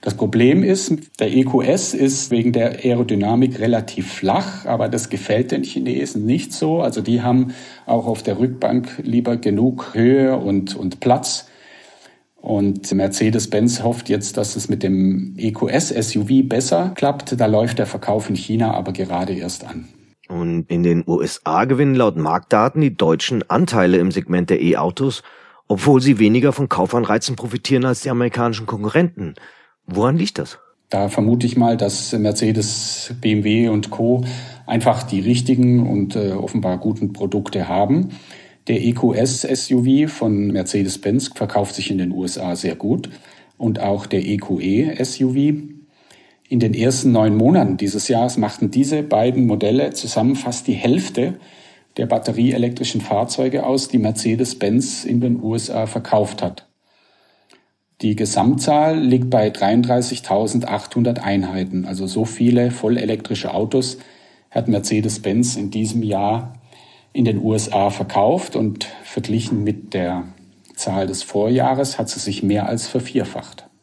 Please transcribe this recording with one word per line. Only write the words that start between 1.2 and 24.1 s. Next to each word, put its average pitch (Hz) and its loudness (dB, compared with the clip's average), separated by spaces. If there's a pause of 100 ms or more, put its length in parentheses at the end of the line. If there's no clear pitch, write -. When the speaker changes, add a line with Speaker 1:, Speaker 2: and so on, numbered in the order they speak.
Speaker 1:
E 131 6
Q 127 2
S - 0
ist 135 0
wegen 117 2
der 117 0
Aerodynamik 120 2
relativ 110 -2
flach, - -2
aber 117 -2
das 117 -4
gefällt - -2
den - -2
Chinesen - -4
nicht 139 0
so. 160 0
Also 113 0
die 117 2
haben 123 2 (320)
auch 117 0
auf 110 -2
der 104 -2
Rückbank 123 0
lieber 117 0
genug 117 0
Höhe 131 4
und, 98 -2
und - -6
Platz. - 0 (880)
Und 101 -2
Mercedes-Benz 107 2
hofft 117 -2
jetzt, - -2
dass 104 -4
es - -6
mit 104 -2
dem 95 0
E 110 -2
Q - -2
S - 0
S 113 -2
U 104 0
V 131 4
besser 127 0
klappt. 143 -2
Da 113 4
läuft 113 2
der 104 0
Verkauf 104 -4
in 98 -2
China 110 0
aber 92 -4
gerade 92 -4
erst - -8
an. - -14 (400)
Speaker 2:
Und 85 -4
in 87 0
den 85 4
U - 2
S - -4
A 90 2
gewinnen 135 4
laut 120 2
Marktdaten 107 2
die 135 2
deutschen 92 0
Anteile 101 4
im 90 2